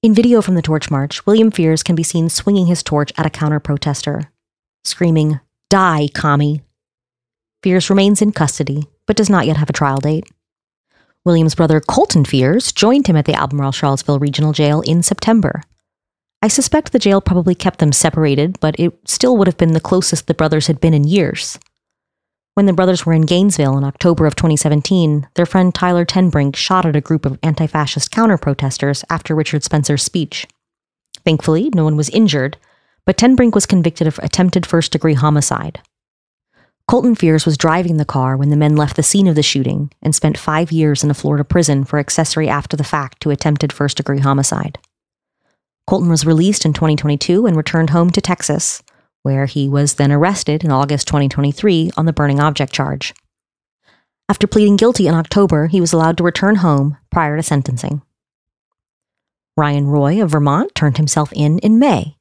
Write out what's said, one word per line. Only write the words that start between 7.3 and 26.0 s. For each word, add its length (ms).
Fears 260
remains 320
in 100
custody, 560
but 80
does 160
not 160
yet 100
have 140
a 20
trial 240
date. 300
William's 300
brother 260
Colton 440
Fears 460
joined 360
him 80
at 100
the 80
Albemarle 380
Charlottesville 480
Regional 340
Jail 280
in 200
September. 640
I 60
suspect 440
the 80
jail 220
probably 340
kept 240
them 120
separated, 680
but 200
it 140
still 300
would 120
have 100
been 160
the 60
closest 480
the 80
brothers 320
had 120
been 140
in 100
years. 540
When 140
the 60
brothers 300
were 100
in 100
Gainesville 560
in 40
October 440
of 80
twenty 200
seventeen, 800
their 140
friend 260
Tyler 320